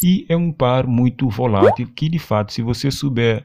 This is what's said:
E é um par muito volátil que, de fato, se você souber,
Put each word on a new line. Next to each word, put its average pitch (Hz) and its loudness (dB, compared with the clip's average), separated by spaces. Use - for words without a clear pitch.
E 180 2
é 165 0
um 170 0
par 127 0
muito 123 0
volátil 120 2
que, - -4
de 165 -2
fato, 107 -2
se - -6
você 120 -2
souber, 117 0